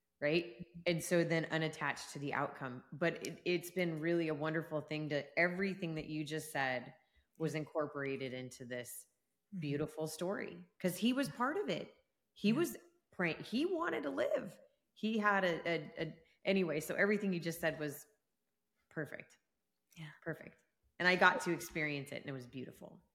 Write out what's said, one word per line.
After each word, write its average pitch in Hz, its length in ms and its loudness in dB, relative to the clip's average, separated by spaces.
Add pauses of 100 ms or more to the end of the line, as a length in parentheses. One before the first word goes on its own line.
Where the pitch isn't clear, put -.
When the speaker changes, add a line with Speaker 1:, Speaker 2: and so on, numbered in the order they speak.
(220)
Speaker 1:
right? 170 460 0 (180)
And 170 180 2
so 170 200 4
then 160 280 2
unattached 156 600 -2
to 147 60 -8
the 139 140 -2
outcome. 131 500 -2 (100)
But 165 340 0
it, 160 180 -8
it's 175 260 0
been 170 280 0
really 170 300 2
a 156 40 0
wonderful 156 480 -2
thing 151 280 -4
to, 143 160 0 (140)
everything 175 560 0
that 156 120 -6
you 151 180 -4
just 156 260 -6
said 131 420 -2 (440)
was 156 180 -2
incorporated 139 800 -4
into 127 320 -10
this 123 400 -10 (500)
Speaker 2:
Mm-hmm. 151 160 -2
Speaker 1:
beautiful 147 360 -2
story, 180 580 -6 (140)
'cause 180 180 0
he 240 160 2
was 262 160 0
part 262 280 0
of 403 120 -2
it. - 260 -4 (380)
He 202 180 4
Speaker 2:
Yeah. - 20 4
Speaker 1:
was 277 240 2 (360)
praying. 165 300 -2
He 269 220 0
wanted 339 380 0
to 285 80 -2
live. 254 420 0 (400)
He 220 260 0
had 202 260 6
a, 170 240 2
a, 160 220 -2 (120)
a, 156 100 -4 (320)
anyway, 180 360 4
so 170 140 -4
everything 202 380 4
you 170 60 0
just 160 220 -4
said 160 180 0
was 147 280 -6 (800)
perfect. - 480 -10 (580)
Speaker 2:
Yeah. 156 160 -14 (100)
Speaker 1:
Perfect. - 360 -8 (420)
And 175 80 6
I 185 80 8
got 180 260 8
to 175 100 2
experience 147 600 -2
it, 147 100 -6
and - 80 -8
it 139 40 -6
was 123 140 -10
beautiful. 135 540 -12 (140)